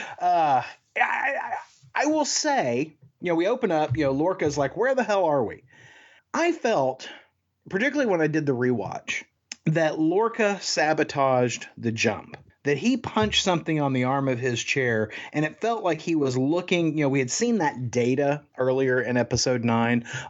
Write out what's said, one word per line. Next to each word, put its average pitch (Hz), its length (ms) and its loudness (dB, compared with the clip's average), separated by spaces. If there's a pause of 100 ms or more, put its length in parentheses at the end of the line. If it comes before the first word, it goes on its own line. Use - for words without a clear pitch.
(200)
uh, 165 420 2
I, - 20 -6 (320)
I, 240 560 -2 (420)
I 247 120 0
will 302 180 2
say, 156 720 -2 (260)
you 175 100 -4
know, 170 40 2
we 165 140 2
open 240 220 0
up, 151 260 0
you 156 80 0
know, 135 80 2
Lorca's 165 440 0
like, 139 200 -2
"Where 247 180 0
the 254 80 0
hell 202 240 2
are 143 180 2
we?" - 200 -10 (680)
I 339 200 2
felt, 175 560 0 (600)
particularly 262 420 0
when 180 100 2
I 156 80 2
did 151 180 0
the 139 100 2
rewatch, 117 680 -2 (420)
that 156 320 2
Lorca 202 640 2
sabotaged 139 1040 0 (100)
the 113 160 -2
jump, 110 440 -2 (280)
that 143 140 0
he 247 180 2
punched 214 480 0
something 165 360 0
on 139 120 0
the 127 120 2
arm 135 240 0
of 127 100 0
his 123 240 -2
chair, 117 480 0 (220)
and 151 120 0
it 151 160 -8
felt 220 240 -2
like 160 160 0
he 170 140 -2
was 131 240 2
looking, 165 580 0
you 156 80 0
know, 139 60 2
we 139 80 0
had 127 120 -2
seen 233 280 0
that 131 320 -2
data 135 520 2 (140)
earlier 131 440 2
in 123 160 0
episode 123 480 0
nine 117 420 2 (240)